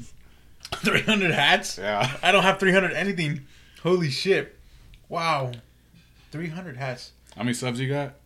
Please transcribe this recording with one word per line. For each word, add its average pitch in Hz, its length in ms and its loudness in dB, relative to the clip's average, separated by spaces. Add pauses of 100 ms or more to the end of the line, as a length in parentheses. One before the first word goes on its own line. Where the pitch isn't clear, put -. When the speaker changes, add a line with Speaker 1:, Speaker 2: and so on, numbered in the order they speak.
(760)
Speaker 1:
Three - 260 0
hundred 202 300 2
hats? 160 460 2
Speaker 2:
Yeah. 104 440 0
Speaker 1:
I 175 100 4
don't 196 100 6
have 190 160 4
three 190 140 4
hundred 185 200 4
anything. 165 500 -2 (400)
Holy 175 280 2
shit. 165 460 0 (540)
Wow. 147 420 0 (800)
Three 165 160 -6
hundred 160 300 -12
hats. 131 340 -8 (240)
Speaker 2:
How 101 60 -8
many 120 120 0
subs 123 240 -4
you 131 120 -4
got? 143 240 -4 (120)